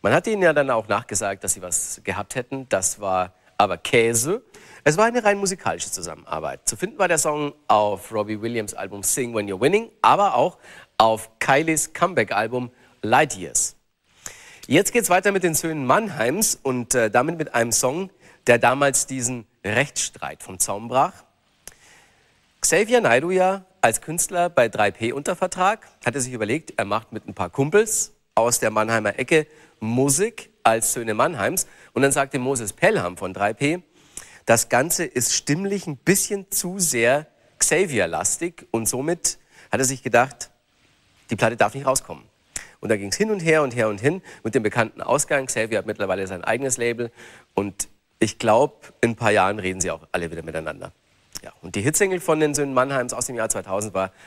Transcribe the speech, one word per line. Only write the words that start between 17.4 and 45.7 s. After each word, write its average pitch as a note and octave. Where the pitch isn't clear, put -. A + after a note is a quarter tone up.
einem A#2
Song, D3+
der A#2+
damals C3
diesen B2
Rechtsstreit G#2
vom F#2+
Zaun G#2+
brach. C3+
Xavier A3
Naidoo C#3
ja F#3
als A#2
Künstler F3
bei B2
drei G#2
P A2+
unter D#3+
Vertrag, F#3
hatte A#2+
sich B2+
überlegt, A#2
er G#2
macht G#2+
mit A2
ein G2+
paar F2+
Kumpels G3+
aus A#2
der A2+
Mannheimer G#2+
Ecke D3+
Musik C#3
als A2+
Söhne A2+
Mannheims. B2+
Und B2
dann C#3
sagte C#3
Moses B2
Pelham B2+
von F#2
drei G2+
P, D#3
das -
Ganze D#3+
ist B2
stimmlich G3
ein C#3+
bisschen G3
zu F#3
sehr C#3+
Xavier-lastig C3+
und A2+
somit D#3
hat -
er C3+
sich C3
gedacht, A#2+
die -
Platte A2+
darf G#2
nicht C#3
rauskommen. C3
Und G#2
da G#2+
ging's G2
hin A3
und G3+
her D#3+
und B2+
her A#2
und G#2
hin D3+
mit A2+
dem B2
bekannten A2
Ausgang. C#3
Xavier A2